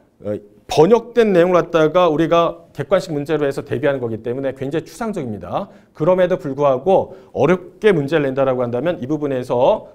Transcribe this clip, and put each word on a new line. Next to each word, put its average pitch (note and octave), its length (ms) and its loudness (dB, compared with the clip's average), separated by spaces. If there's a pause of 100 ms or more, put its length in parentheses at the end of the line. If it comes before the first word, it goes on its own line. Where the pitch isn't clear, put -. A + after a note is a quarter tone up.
(240)
어, G#2 100 -4 (340)
번역된 A3 640 4
내용을 F3+ 200 4
갖다가 E3 560 2
우리가 E3 640 0
객관식 F3+ 380 -2
문제로 D3 360 -2
해서 C#3 160 -4
대비하는 C#3 360 -2
거기 A2+ 220 -6
때문에 C3 320 -6
굉장히 D3 320 -6
추상적입니다. C3+ 840 -8 (260)
그럼에도 F3+ 440 2
불구하고 C#3 800 0 (160)
어렵게 F3+ 580 0
문제를 D3+ 360 0
낸다라고 C3 340 0
한다면 B2 400 -2
이 B2 60 -8
부분에서 C#3+ 880 -2